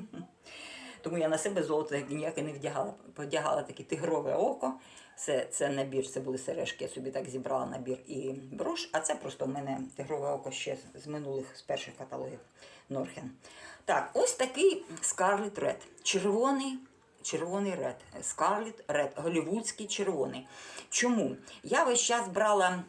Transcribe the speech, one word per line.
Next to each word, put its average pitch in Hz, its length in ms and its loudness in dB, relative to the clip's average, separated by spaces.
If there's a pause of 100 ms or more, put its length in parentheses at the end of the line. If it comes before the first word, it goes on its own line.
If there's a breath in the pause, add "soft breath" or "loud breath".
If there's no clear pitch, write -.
(1080 loud breath)
Тому 170 120 -2
я 156 100 4
на 160 100 4
себе 196 240 0
золото 151 340 0 (120)
ніяке 151 340 -2
не 151 100 -4
вдягала. 143 420 -2 (200)
Подягала 147 480 0
таке - 200 -10
тигрове 151 520 0
око. 220 400 2 (420 loud breath)
Це, 135 340 0
це - 180 2
набір, 135 420 0
це 135 100 -4
були 131 180 -2
сережки, 139 460 -4
я 123 60 -4
собі 131 200 -6
так 131 180 -2
зібрала 131 380 0
набір 127 400 -4
і 135 260 -4 (200)
брошь. - 400 -2
А 160 80 2
це 156 140 0
просто - 300 -6
в 135 40 0
мене 135 300 -2 (180)
тигрове 143 320 -2
око 135 220 -2
ще 135 260 -4
з, - 260 -16
з 143 40 -16
минулих, 139 500 -6
з - 60 -18
перших - 340 -4
каталогів 131 420 -8 (500 loud breath)
Норхен. 131 420 -6 (540 loud breath)
Так, - 300 2
ось - 200 4
такий 254 500 4 (180)
Scarlet 202 580 2
Red. - 160 2 (260)
Червоний, 262 760 4 (440)
червоний 180 500 0
Red. 131 240 -2 (260)
Scarlet 208 680 0
Red. 147 280 4
Голівудський 165 680 0
червоний. 139 600 0 (440 loud breath)
Чому? 214 460 2 (260 loud breath)
Я 311 220 4
весь 247 160 6
час 233 280 2
брала 185 600 4